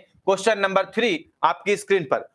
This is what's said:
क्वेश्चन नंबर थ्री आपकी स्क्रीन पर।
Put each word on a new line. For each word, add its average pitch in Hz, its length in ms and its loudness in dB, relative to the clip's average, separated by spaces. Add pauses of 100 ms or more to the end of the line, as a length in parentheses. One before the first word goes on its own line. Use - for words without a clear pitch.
(260)
क्वेश्चन 196 340 0
नंबर 190 260 0
थ्री 220 480 -4 (100)
आपकी 175 340 0
स्क्रीन 196 260 0
पर। 117 320 -4